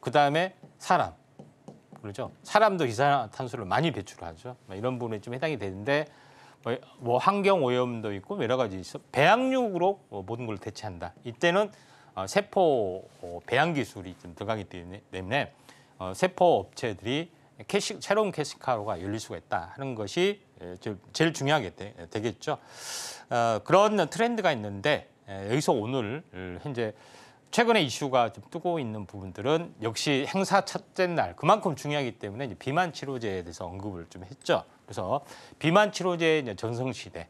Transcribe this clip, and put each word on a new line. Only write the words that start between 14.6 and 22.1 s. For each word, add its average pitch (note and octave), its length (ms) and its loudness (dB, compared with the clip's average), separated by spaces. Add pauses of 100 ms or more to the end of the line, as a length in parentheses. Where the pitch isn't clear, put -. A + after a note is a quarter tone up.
때문에, F2+ 460 -14
때문에, F#2+ 420 -4 (460)
어, F#2 160 -8
세포 F3+ 440 4
업체들이 A#2 720 -4 (360)
캐시-, G3+ 340 -2
새로운 G#3 300 2
캐시카로가 A2 720 -4
열릴 G#2 160 -4
수가 G#2 200 -10
있다 E2+ 360 -6
하는 C3+ 200 -6
것이, F3 480 -2 (180)
예, F2 160 -12
제일, G2+ 220 -8 (140)
제일 D#3+ 200 2
중요하게 C#3 380 0
되-, G2 240 -14 (160)